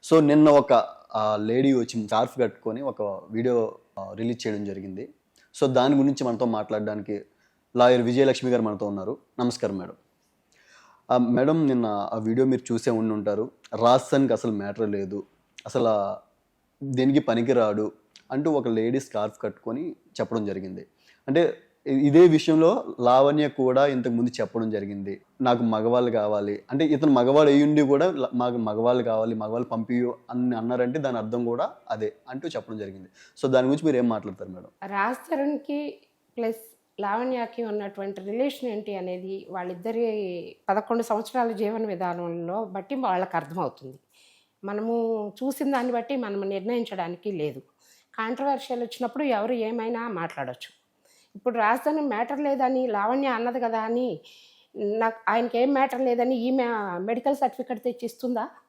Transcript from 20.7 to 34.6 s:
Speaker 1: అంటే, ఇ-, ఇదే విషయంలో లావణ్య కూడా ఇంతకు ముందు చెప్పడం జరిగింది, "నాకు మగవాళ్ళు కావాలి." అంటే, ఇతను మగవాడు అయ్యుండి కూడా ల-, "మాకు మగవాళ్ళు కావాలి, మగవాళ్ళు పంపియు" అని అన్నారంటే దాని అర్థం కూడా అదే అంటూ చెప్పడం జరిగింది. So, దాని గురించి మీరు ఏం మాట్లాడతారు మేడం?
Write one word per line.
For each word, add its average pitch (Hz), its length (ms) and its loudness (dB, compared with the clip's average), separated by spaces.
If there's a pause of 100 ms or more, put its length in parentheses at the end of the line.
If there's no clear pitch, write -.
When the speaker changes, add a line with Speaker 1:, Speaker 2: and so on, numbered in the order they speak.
Speaker 1:
అంటే, 156 260 2 (320)
ఇ-, 139 120 2
ఇదే 143 220 6
విషయంలో 165 800 6
లావణ్య 139 480 6
కూడా 131 380 2
ఇంతకు 127 260 0
ముందు 117 180 0 (100)
చెప్పడం 110 300 -2
జరిగింది, 101 520 -6 (180)
"నాకు 123 220 2
మగవాళ్ళు 117 480 2
కావాలి." 104 600 -2
అంటే, 139 140 0
ఇతను 147 280 4
మగవాడు 135 380 6
అయ్యుండి 147 320 6
కూడా 143 280 4
ల-, 139 240 -2
"మాకు 123 220 0
మగవాళ్ళు 117 460 2
కావాలి, 110 320 0
మగవాళ్ళు 110 340 -4
పంపియు" 120 460 -2 (160)
అని 123 260 -2
అన్నారంటే 123 420 -2
దాని 131 200 -2
అర్థం 113 260 -4
కూడా 120 280 -2 (180)
అదే 110 220 -4 (160)
అంటూ 135 200 -10
చెప్పడం 110 300 -10
జరిగింది. 95 300 -12 (360)
So, 131 60 2
దాని 131 160 6
గురించి 147 200 2
మీరు 147 100 4
ఏం 123 120 4
మాట్లాడతారు 98 420 -6
మేడం? 90 180 -16 (180)